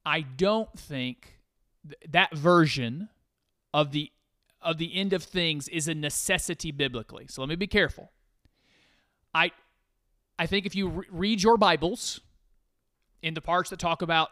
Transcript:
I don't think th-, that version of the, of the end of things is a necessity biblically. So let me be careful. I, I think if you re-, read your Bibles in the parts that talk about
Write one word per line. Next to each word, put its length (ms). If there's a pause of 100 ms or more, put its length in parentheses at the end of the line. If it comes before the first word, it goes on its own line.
I 160
don't 580
think 600 (440)
th-, 280
that 220
version 760 (640)
of 180
the, 180 (520)
of 160
the 180
end 160
of 120
things 440
is 220
a 40
necessity 800
biblically. 560
So 140
let 80
me 60
be 120
careful. 420 (1200)
I, 180 (880)
I 60
think 200
if 100
you 120
re-, 240
read 320
your 140
Bibles 640 (1000)
in 120
the 80
parts 280
that 100
talk 220
about 300